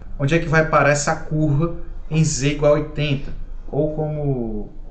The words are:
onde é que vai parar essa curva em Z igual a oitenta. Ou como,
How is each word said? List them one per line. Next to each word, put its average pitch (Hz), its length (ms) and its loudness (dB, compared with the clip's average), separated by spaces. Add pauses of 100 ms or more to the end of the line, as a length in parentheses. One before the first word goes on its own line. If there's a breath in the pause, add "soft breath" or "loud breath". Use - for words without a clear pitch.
(200 loud breath)
onde 139 160 2
é 165 40 4
que 160 60 -2
vai 156 240 2
parar 143 220 4
essa 156 340 0
curva 156 580 0 (280)
em 156 120 4
Z 147 280 2
igual 147 240 4
a 147 40 2
oitenta. 147 540 -2 (380)
Ou 151 240 0
como, 139 760 -2 (200)